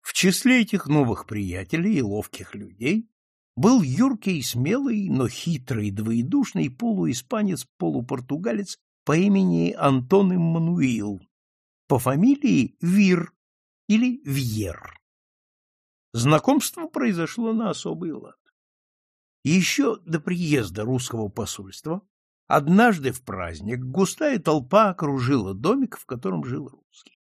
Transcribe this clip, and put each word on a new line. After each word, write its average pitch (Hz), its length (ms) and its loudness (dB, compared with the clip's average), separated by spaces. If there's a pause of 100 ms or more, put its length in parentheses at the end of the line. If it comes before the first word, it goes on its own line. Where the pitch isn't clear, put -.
В - 100 -12
числе 233 520 4
этих 190 240 -4
новых 139 400 2
приятелей 104 720 -4
и - 20 0
ловких 101 520 -6
людей 107 560 -4 (460)
был 220 260 6
юркий, 180 640 0
смелый, 208 640 -2
но 131 220 0
хитрый, 123 600 -4
двоедушный 127 800 -2
полуиспанец-полупортугалец 165 2000 -4 (260)
по 147 100 2
имени 180 640 2
Антон 165 560 4
Эммануил, 165 880 0 (680)
по 135 100 4
фамилии 170 840 2
Вир 180 500 4 (560)
или 240 380 2
Вьер. 117 760 -4 (1120)
Знакомство 156 760 2
произошло 226 680 -2
на 220 160 -2
особый 165 420 -6
лад. - 240 -14 (1120)
Еще 185 500 2 (100)
до 160 140 -4
приезда 147 640 -2
русского 120 460 -4
посольства 107 720 -8 (460)
однажды 156 640 4
в - 120 -12
праздник 92 560 -8
густая 190 580 -2
толпа 160 520 2
окружила 131 640 -2
домик, 202 440 -2
в - 80 -20
котором 151 380 -6
жил 131 240 -8
русский. - 580 -20